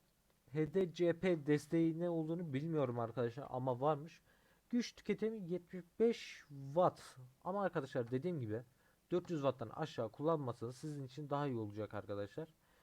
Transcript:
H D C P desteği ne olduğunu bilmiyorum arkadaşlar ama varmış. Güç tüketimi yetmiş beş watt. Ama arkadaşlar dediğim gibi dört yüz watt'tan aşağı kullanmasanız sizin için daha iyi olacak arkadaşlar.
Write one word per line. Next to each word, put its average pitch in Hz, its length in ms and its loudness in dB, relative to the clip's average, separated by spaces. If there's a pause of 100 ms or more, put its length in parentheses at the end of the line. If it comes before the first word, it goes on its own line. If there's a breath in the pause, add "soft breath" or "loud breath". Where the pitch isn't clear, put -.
(520)
H 151 220 0
D 180 200 2
C 170 260 4
P 170 260 2
desteği 160 520 4
ne 175 120 0
olduğunu 165 420 0
bilmiyorum 143 460 2
arkadaşlar 117 520 -2
ama 127 300 0
varmış. 151 420 0 (460 soft breath)
Güç - 260 -2
tüketimi 208 580 -2
yetmiş 180 320 -6 (160)
beş - 480 0
watt. 143 520 2 (440)
Ama 196 180 -2
arkadaşlar 135 480 -2
dediğim 147 300 -2
gibi 113 220 -4 (480 soft breath)
dört 175 200 0
yüz 170 100 0
watt'tan 135 280 0
aşağı 139 400 -4
kullanmasanız 131 680 -2
sizin 147 280 -8
için 139 260 -10
daha 143 160 0
iyi 131 100 -2
olacak 107 380 -4
arkadaşlar. 101 540 -6 (340 loud breath)